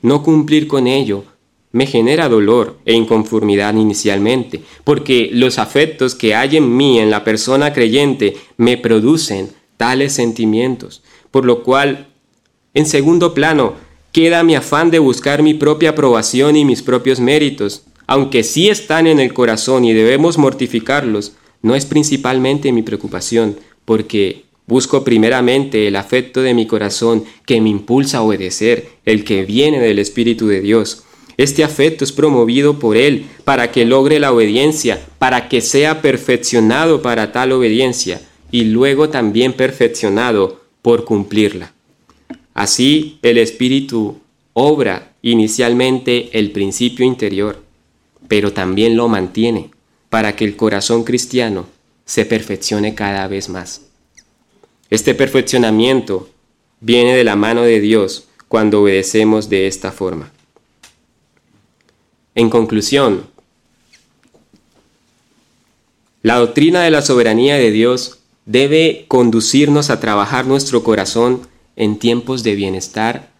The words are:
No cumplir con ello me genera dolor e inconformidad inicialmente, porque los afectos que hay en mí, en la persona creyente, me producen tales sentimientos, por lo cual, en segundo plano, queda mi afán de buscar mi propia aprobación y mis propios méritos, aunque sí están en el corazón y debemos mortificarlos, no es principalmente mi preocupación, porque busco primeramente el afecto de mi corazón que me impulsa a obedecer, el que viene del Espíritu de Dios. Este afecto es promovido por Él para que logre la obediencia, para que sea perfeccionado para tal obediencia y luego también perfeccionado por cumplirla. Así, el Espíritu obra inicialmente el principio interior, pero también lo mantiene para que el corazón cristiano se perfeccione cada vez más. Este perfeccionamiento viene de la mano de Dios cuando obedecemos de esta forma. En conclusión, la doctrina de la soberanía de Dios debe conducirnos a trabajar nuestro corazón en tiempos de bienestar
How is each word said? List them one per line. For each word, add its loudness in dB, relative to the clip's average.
No 2
cumplir 2
con 0
ello -2
me 2
genera 0
dolor 2
e 2
inconformidad 0
inicialmente, -2
porque 2
los 0
afectos -2
que 0
hay 0
en 2
mí, 4
en 2
la 0
persona 0
creyente, 0
me 2
producen 0
tales 0
sentimientos, -2
por 0
lo 2
cual, -2
en 2
segundo 2
plano, 0
queda 2
mi 4
afán 0
de 4
buscar 0
mi 4
propia 0
aprobación 2
y 4
mis 0
propios 0
méritos, -2
aunque 0
sí 0
están 0
en 4
el -2
corazón 0
y 2
debemos 2
mortificarlos, -2
no 2
es -2
principalmente 0
mi 0
preocupación, -4
porque -2
busco 0
primeramente 2
el -2
afecto -4
de 0
mi 0
corazón -2
que 2
me 2
impulsa -2
a 0
obedecer, -2
el 0
que -2
viene 0
del 2
Espíritu -2
de 2
Dios. -2
Este 0
afecto -2
es -6
promovido 2
por 0
Él 2
para 0
que 2
logre 2
la 2
obediencia, 0
para 0
que 0
sea 0
perfeccionado 0
para -2
tal -2
obediencia -2
y 0
luego 2
también 0
perfeccionado -2
por 2
cumplirla. -2
Así, -2
el 4
Espíritu -2
obra -2
inicialmente 0
el -2
principio -4
interior, -4
pero 0
también 0
lo 0
mantiene -4
para -2
que -4
el -4
corazón -2
cristiano -4
se -2
perfeccione -4
cada -6
vez -10
más. -14
Este -2
perfeccionamiento 0
viene 2
de 4
la 0
mano 0
de 4
Dios 0
cuando 2
obedecemos 2
de 0
esta -8
forma. -10
En 2
conclusión, 0
la 0
doctrina 2
de 2
la 2
soberanía 2
de 2
Dios -2
debe 0
conducirnos 2
a -2
trabajar -2
nuestro 0
corazón 0
en -2
tiempos -4
de -2
bienestar -6